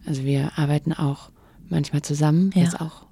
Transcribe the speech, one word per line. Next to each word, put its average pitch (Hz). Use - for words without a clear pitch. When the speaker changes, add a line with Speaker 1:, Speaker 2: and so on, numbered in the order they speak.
Speaker 1:
Also 135
wir 139
arbeiten 147
auch 143
manchmal 147
zusammen, 151
Speaker 2:
Ja. 175
Speaker 1:
was 170
auch -